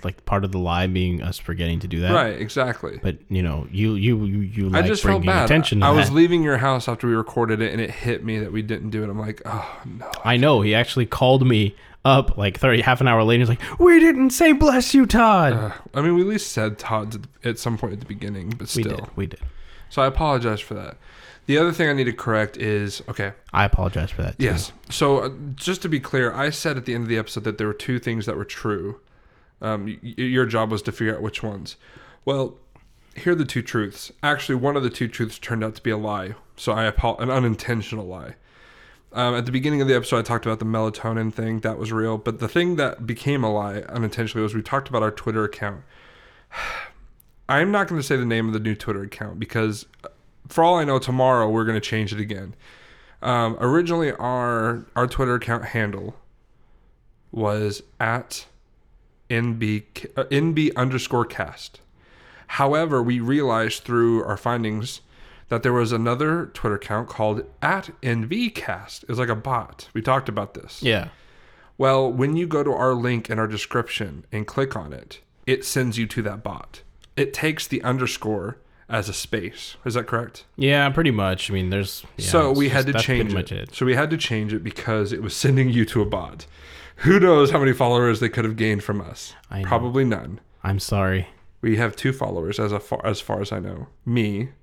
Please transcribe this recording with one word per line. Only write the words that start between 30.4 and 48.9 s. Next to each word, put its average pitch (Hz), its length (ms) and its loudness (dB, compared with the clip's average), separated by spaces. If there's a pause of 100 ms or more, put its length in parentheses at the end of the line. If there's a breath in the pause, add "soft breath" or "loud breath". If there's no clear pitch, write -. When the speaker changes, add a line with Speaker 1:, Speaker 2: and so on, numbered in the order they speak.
Speaker 2:
job 110 240 0
was 110 140 -2
to 110 80 -6
figure 110 240 -2
out - 80 -6
which 107 180 -6
ones. 101 340 -8 (480 soft breath)
Well, 135 360 -2 (560)
here - 180 0
are - 20 2
the 156 100 0
two 123 180 -4
truths. - 480 -6 (100)
Actually, 147 360 0
one 143 200 0
of 135 60 0
the 120 80 -2
two 120 160 -4
truths 110 320 -8
turned 113 240 -4
out 110 100 -6
to - 80 -20
be - 80 -4
a 110 80 0
lie. 104 380 -6 (200)
So - 160 -4
I 110 140 0
apo-, 113 300 0
an 123 160 -2
unintentional 113 760 -2
lie. 90 300 -14 (760 soft breath)
Um, 123 220 0
at 120 140 -2
the 123 40 -4
beginning 139 300 2
of 131 60 2
the 127 80 6
episode, 120 240 0
I - 20 2
talked 117 240 -2
about 110 140 -2
the 110 60 -4
melatonin 110 680 -2
thing. 113 280 -4
That 113 180 -4
was 110 120 -6
real. 110 280 0
But 113 180 -4
the 113 100 -4
thing 175 280 2
that 131 320 -2
became 131 360 -2
a 110 80 0
lie 104 280 -4 (100)
unintentionally 110 540 -4
was 107 100 -2
we 110 80 -4
talked 135 260 -4
about 120 140 0
our 110 80 2
Twitter 110 360 -2
account. 101 360 -8 (720 loud breath)
<sighs> - 960 -12
I'm 156 220 2
not 202 160 0
gonna 160 160 -4
say 135 140 0
the 123 60 -4
name 113 220 0
of 110 80 -2
the 110 60 -2
new 107 160 -2
Twitter 101 260 -6